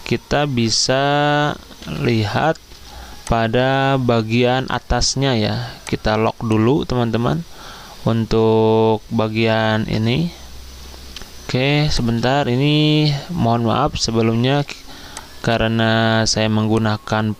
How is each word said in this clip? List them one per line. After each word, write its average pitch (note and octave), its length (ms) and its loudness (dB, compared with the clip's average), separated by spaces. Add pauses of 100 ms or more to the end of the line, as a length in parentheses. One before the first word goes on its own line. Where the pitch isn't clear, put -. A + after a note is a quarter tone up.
kita A#2+ 480 -2
bisa C#3+ 1040 0 (480)
lihat A#2+ 560 0 (720)
pada B2+ 640 2
bagian A#2+ 720 2
atasnya, B2 720 0
ya. G#2+ 160 0 (320)
Kita A2 320 -2
lock A2 240 0
dulu, A2+ 400 2
teman-teman, B2 640 -2 (560)
untuk A2 960 2 (160)
bagian A2 720 0
ini. A#2 400 0 (1200)
Oke, C#3+ 400 2
sebentar, B2 640 0
ini D3+ 560 2 (240)
mohon A#2 400 2
maaf C3 240 0
sebelumnya A2+ 720 0
k-, - 80 -14 (640)
karena A2+ 880 2
saya A2 240 0
menggunakan G#2+ 880 0